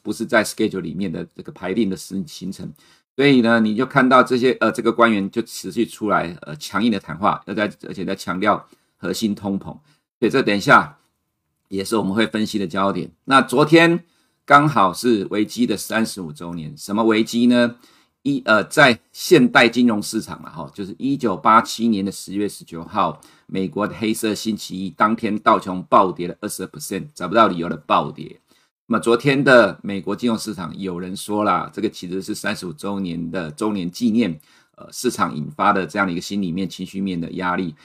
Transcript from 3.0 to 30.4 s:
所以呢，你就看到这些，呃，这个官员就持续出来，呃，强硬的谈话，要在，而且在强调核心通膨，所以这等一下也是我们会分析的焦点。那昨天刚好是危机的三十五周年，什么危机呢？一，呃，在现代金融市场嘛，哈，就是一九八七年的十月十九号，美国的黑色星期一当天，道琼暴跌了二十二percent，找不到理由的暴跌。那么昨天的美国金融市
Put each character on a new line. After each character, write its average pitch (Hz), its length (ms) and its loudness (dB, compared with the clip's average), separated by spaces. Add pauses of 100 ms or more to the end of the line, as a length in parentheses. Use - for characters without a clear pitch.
所 139 120 4
以 131 140 6
呢， 117 180 6
你 107 160 0
就 127 100 0
看 131 240 4
到 127 140 8
这 123 160 0
些， 123 200 2
呃， 110 120 2
这 117 100 -4
个 110 100 2
官 117 200 4
员 98 180 0
就 117 140 -6
持 - 280 -12
续 113 140 -2
出 104 240 -6
来， 85 320 0
呃， 76 140 -14
强 98 280 -4
硬 120 80 2
的 98 80 -2
谈 80 160 -12
话， 90 300 -2
要 101 80 -8
在， 104 180 -2 (160)
而 - 60 -10
且 92 100 -10
在 95 120 -4
强 92 240 -8
调 98 280 0 (280)
核 87 180 -6
心 101 220 -2
通 98 240 -4
膨， - 60 -14 (520)
所 120 100 2
以 98 40 -2
这 135 100 2
等 101 160 0
一 - 20 -4
下 117 380 4 (680)
也 98 180 -6
是 110 100 -2
我 104 60 2
们 95 100 -2
会 110 140 2
分 110 180 -2
析 107 140 -4
的 101 80 -4
焦 98 260 0
点。 87 200 -6 (140)
那 131 140 4
昨 123 240 4
天 165 400 6 (420)
刚 147 240 6
好 98 240 2
是 110 360 0
危 104 160 -2
机 113 220 -2
的 107 80 -2
三 110 300 -2
十 101 160 -8
五 80 100 -10
周 85 220 -12
年， 76 240 -10
什 - 180 -6
么 113 80 2
危 110 180 4
机 120 260 0
呢？ 120 280 2 (460)
一， 139 240 -2
呃， 107 180 4
在 135 340 4 (140)
现 143 340 6
代 120 220 6
金 123 180 2
融 107 160 2
市 110 200 -6
场 82 200 -12
嘛， - 80 -20
哈， 76 240 -14
就 101 120 -10
是 90 120 -14
一 139 200 -2
九 104 180 0
八 110 260 4
七 113 280 -2
年 98 140 0
的 98 60 -2
十 - 240 -12
月 104 140 -2
十 - 160 -14
九 82 180 -14
号， 85 380 -2 (260)
美 95 220 -4
国 98 180 -4
的 - 80 -4
黑 110 200 -2
色 110 200 -2
星 107 220 -4
期 92 240 -10
一 95 100 -6
当 107 240 0
天， 107 260 -4
道 107 200 2
琼 92 300 -8
暴 98 240 4
跌 87 160 -8
了 95 100 -10
二 107 80 -8
十 - 160 -10
二 - 40 -8
percent， 78 460 -10
找 90 140 -10
不 90 80 -2
到 110 140 6
理 87 80 -4
由 82 100 -4
的 82 80 -6
暴 82 340 0
跌。 - 300 -16 (460)
那 - 80 -4
么 113 80 0
昨 117 160 4
天 139 260 2
的 117 400 6
美 98 160 -6
国 92 160 -6
金 120 140 -2
融 110 80 0
市 107 160 -8